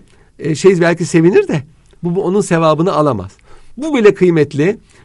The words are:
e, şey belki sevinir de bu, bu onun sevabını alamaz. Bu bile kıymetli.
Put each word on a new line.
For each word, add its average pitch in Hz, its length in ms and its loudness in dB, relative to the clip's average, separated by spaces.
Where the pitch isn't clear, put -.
e, 156 160 -4
şey 185 260 4
belki 170 240 0
sevinir 185 420 2
de 165 160 -4
bu, 170 120 -4
bu 196 100 -2
onun 190 160 0
sevabını 165 520 0
alamaz. 131 380 -2
Bu 294 180 -6
bile 208 180 4
kıymetli. 165 640 0